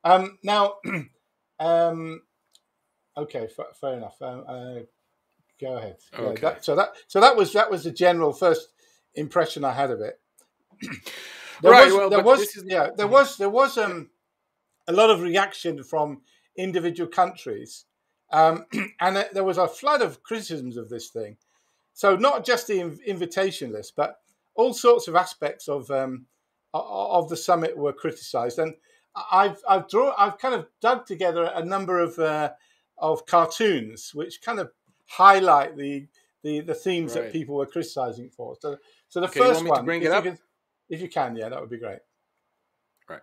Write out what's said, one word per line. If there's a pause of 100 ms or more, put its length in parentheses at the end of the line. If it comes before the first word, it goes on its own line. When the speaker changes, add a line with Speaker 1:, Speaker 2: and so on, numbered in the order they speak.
Speaker 1:
Um,
now, (100)
<clears throat>
um, (920)
okay, (140)
f-,
fair
enough.
Um,
uh, (840)
go
ahead. (160)
Yeah,
Speaker 2:
Okay.
Speaker 1:
that,
so
that, (160)
so
that
was,
that
was
the
general
first (460)
impression
I
had
of
it. (640)
<clears throat> (720)
There
Speaker 2:
Right,
Speaker 1:
was,
Speaker 2:
well,
Speaker 1:
there
Speaker 2:
but
Speaker 1:
was,
Speaker 2:
this
is
Speaker 1:
yeah,
there
was,
there
was,
um, (800)
a
lot
of
reaction
from (340)
individual
countries, (480)
um, (180)
<clears throat>
and,
uh, (100)
there
was
a
flood
of
criticisms
of
this
thing. (560)
So
not
just
the
inv-,
invitation
list,
but (340)
all
sorts
of
aspects
of,
um, (480)
o-,
o-,
of
the
summit
were
criticized.
And (580)
I've, (100)
I've
drawn,
I've
kind
of (140)
dug
together (100)
a
number
of,
uh, (440)
of
cartoons
which
kind
of (380)
highlight
the, (360)
the,
the
themes
Speaker 2:
Right.
Speaker 1:
that
people
were
criticizing
for.
So, (320)
so
the
Speaker 2:
Okay,
you
Speaker 1:
first
Speaker 2:
want
me
to
Speaker 1:
one,
Speaker 2:
bring
Speaker 1:
if
Speaker 2:
it
Speaker 1:
you
Speaker 2:
up?
Speaker 1:
can, (500)
if
you
can,
yeah,
that
would
be
great. (1080)
Speaker 2:
Right.